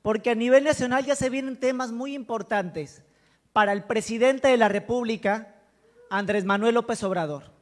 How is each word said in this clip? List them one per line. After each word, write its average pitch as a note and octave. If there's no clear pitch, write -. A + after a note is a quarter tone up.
porque G#3+
a A#3
nivel B3+
nacional C4+
ya C#4
se C4
vienen C4
temas B3+
muy C4
importantes G3+
para G#3
el G3+
presidente A#3
de B3+
la G#3+
República, A3
Andrés G3+
Manuel G#3
López A3+
Obrador. E3